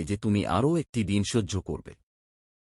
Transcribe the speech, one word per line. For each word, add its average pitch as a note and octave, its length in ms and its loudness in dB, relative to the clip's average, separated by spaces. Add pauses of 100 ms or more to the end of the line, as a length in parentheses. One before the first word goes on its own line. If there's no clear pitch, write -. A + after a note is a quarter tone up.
যে G2+ 140 -2
তুমি G#2 280 0
আরও C3 320 2
একটি A#2 260 -2
দিন G2+ 200 2
সহ্য G#2 380 -2
করবে, - 320 -10 (720)